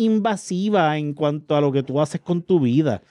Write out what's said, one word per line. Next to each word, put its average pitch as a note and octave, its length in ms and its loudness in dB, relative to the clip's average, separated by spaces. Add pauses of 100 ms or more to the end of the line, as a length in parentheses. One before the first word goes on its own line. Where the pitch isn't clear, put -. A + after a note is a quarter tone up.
invasiva G3+ 920 0
en D3+ 160 -4
cuanto D3+ 440 -2
a D3 40 4
lo C#3+ 100 2
que C3+ 120 0
tú C3 180 -2
haces D#3 220 -4
con F3 200 -2
tu F3+ 180 0
vida. B2+ 500 0